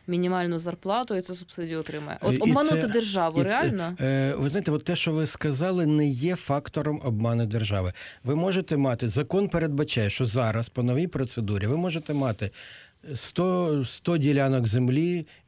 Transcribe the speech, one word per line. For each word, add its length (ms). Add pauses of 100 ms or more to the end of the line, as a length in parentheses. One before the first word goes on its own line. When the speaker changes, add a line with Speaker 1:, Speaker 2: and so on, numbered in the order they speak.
Speaker 1:
мінімальну 520
зарплату 560
і 60
цю 140
субсидію 440
отримає. 420
От 120
Speaker 2:
І 40
Speaker 1:
обманути 440
Speaker 2:
це, 60
Speaker 1:
державу 540
Speaker 2:
і 20
це, 60
Speaker 1:
реально? 520
Speaker 2:
е, 360
ви 120
знаєте, 220
от 120
те, 120
що 180
ви 140
сказали, 580
не 220
є 280
фактором 680
обману 420
держави. 480 (300)
Ви 120
можете 420
мати, 320
закон 400
передбачає, 600
що 160
зараз 440
по 140
новій 240
процедурі 600
ви 180
можете 280
мати 380 (640)
сто, 680
сто 320
ділянок 500
землі, 600 (200)